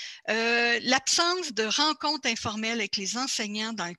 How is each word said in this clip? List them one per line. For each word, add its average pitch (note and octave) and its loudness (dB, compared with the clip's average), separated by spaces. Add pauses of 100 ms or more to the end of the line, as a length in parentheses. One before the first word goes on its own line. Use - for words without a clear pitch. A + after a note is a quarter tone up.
(300)
Euh, A#3 2
l'absence E4 2
de G#3+ 0
rencontres D4 0
informelles A3+ -2
avec G3 -2
les G3+ -4
enseignants A3 -4
dans F#3 -4
le F3 -10